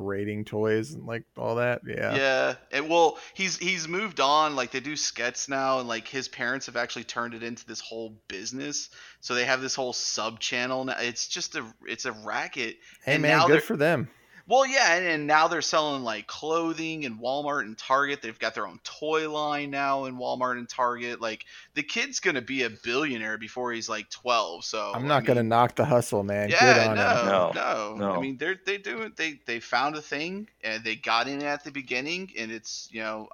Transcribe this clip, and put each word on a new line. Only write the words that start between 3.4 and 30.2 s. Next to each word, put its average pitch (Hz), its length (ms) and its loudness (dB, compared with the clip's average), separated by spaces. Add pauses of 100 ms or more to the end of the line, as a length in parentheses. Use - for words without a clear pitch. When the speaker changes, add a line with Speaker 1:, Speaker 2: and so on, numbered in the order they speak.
Speaker 2:
he's 175 280 -2
moved 175 320 -4
on. 147 380 4
Like, 123 160 0
they 131 80 -2
do 143 160 -6
skets - 520 -4
now, 135 300 0
and, 123 80 -4
like, 113 220 -4
his 131 180 -6
parents 131 400 -4
have 123 80 -14
actually 120 300 -4
turned 120 300 -6
it 113 100 -8
into 120 200 -8
this 113 160 -10
whole 113 460 -10
business. 127 640 -8 (300)
So 123 160 -2
they 123 80 2
have 131 160 2
this 131 160 -4
whole 127 160 -2
sub 113 480 -4
channel 131 440 -2
now. 131 140 -4
It's 120 300 -4
just - 260 -6
a, 143 100 -6 (220)
it's 117 200 -6
a 120 60 -2
racket. 113 640 -6 (260)
Speaker 1:
Hey, 135 100 2
Speaker 2:
And 143 80 2
Speaker 1:
man, 151 160 4
Speaker 2:
now 165 80 6
Speaker 1:
good 147 80 8
Speaker 2:
they're 156 60 8
Speaker 1:
for - 160 -4
them. 147 320 2 (400)
Speaker 2:
Well, 262 160 6
yeah, 247 300 4
and, 180 140 2
and 151 180 0
now 156 220 6
they're 165 120 2
selling, 147 440 0
like, 110 240 -4
clothing 160 760 -2
in 113 160 -6
Walmart 143 440 -2
and 107 140 -8
Target. 139 460 2
They've 113 160 -8
got 110 160 -2
their 104 140 -4
own 87 160 -14
toy 156 440 -2
line 147 440 -2
now 139 320 0
in 127 140 -8
Walmart 127 380 -2
and 120 120 -10
Target. 120 520 -2
Like, 110 240 -4 (300)
the 147 80 -2
kid's 247 380 -4
gonna 147 220 0
be 131 200 -2
a 113 80 0
billionaire 117 680 -2
before 120 340 -6
he's, 110 160 -6
like, 107 200 -6
twelve. 101 560 0
So, 104 300 -4
Speaker 1:
I'm 127 120 -2
Speaker 2:
I - 20 0
Speaker 1:
not 135 160 4
gonna 123 180 4
Speaker 2:
mean, 113 60 2
Speaker 1:
knock 117 260 6
the 120 100 2
hustle, 117 380 4
man. 104 280 0
Speaker 2:
yeah, 170 100 6
Speaker 1:
Good 147 300 10
on 107 60 2
Speaker 2:
no, 104 60 2
Speaker 1:
him. - 240 4
Speaker 3:
No, 92 300 4
Speaker 2:
no. 107 400 -2
Speaker 3:
no. 101 200 0
Speaker 2:
I 85 40 0
mean, 135 180 -4
they're, 170 160 -2 (100)
they 202 140 -2
do 220 240 -6
it. 214 140 -10
They, 160 300 -4
they 117 120 -4
found 135 380 0
a 151 40 -6
thing, 175 480 -6 (140)